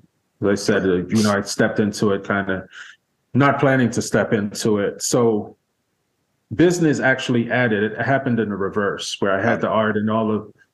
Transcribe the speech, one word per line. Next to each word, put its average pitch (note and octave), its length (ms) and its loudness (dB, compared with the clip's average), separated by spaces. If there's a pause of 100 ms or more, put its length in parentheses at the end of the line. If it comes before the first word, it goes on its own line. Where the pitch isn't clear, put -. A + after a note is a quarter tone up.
(420)
As G2 60 0
I G2+ 80 2
said, G2 280 0
uh, F#2 120 2 (120)
you G#2+ 160 2
know, G#2+ 80 2
I G2+ 100 0
stepped - 380 -2
into G#2 320 0
it G2 160 -2
kinda G2 400 -4 (680)
not C3+ 240 4
planning C3 320 2
to G#2+ 100 -4
step G#2 320 0
into G#2 460 0
it. - 240 -4
So A2+ 520 0 (1000)
business D#3+ 440 4
actually B2 520 0
added, A2 320 2
it G#2+ 180 -4
happened B2+ 380 0
in G#2 100 0
the G2+ 80 -6
reverse, G2 640 -4
where G2+ 120 0
I F#2+ 80 0
had A2 220 0
the A2 80 0
art G#2+ 280 0
and G#2+ 120 -2
all A2 220 0
of, G#2 200 -4 (220)